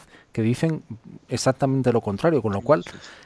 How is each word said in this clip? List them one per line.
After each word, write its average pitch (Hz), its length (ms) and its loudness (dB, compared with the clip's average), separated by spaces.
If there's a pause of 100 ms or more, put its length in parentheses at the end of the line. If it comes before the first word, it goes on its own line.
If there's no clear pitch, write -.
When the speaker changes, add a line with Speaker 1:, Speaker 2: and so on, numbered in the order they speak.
(300)
Speaker 1:
que 113 120 -2
dicen 151 400 0 (460)
exactamente 131 600 0
lo 113 120 2
contrario, 117 400 0
con 107 100 -2
lo 101 80 -2
cual 147 260 2
Speaker 2:
Sí, - 140 -16
sí. - 120 -20 (140)